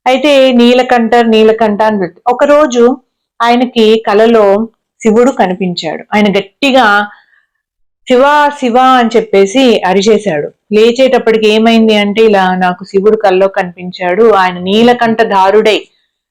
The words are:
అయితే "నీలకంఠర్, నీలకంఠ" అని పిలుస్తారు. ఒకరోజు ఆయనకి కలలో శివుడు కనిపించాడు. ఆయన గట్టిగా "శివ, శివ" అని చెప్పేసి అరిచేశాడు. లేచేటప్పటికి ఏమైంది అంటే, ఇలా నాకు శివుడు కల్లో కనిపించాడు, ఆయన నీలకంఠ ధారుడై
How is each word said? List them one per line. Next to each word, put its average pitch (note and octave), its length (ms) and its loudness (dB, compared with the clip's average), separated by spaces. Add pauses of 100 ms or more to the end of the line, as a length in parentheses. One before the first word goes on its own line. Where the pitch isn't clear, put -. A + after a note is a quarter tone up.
అయితే C4 500 2
"నీలకంఠర్, A#3+ 800 2
నీలకంఠ" A3 520 0
అని G#3+ 160 -2
పిలుస్తారు. F#3+ 360 -6
ఒకరోజు B3 640 0 (460)
ఆయనకి A#3 640 0
కలలో A3 600 2 (340)
శివుడు A3+ 280 0
కనిపించాడు. F3+ 720 -6 (100)
ఆయన G#3 160 0
గట్టిగా G#3 760 -2 (1000)
"శివ, C#4+ 420 2 (100)
శివ" B3 180 -2
అని B3+ 380 2
చెప్పేసి G#3+ 680 0
అరిచేశాడు. F#3+ 640 -2 (220)
లేచేటప్పటికి A3+ 760 0
ఏమైంది A3 460 2
అంటే, G#3 280 0
ఇలా G3 320 2
నాకు F3+ 300 -4
శివుడు G3 320 0
కల్లో G3 320 0
కనిపించాడు, F3+ 840 -4
ఆయన F#3 280 0
నీలకంఠ A3+ 640 0
ధారుడై G3+ 680 0 (420)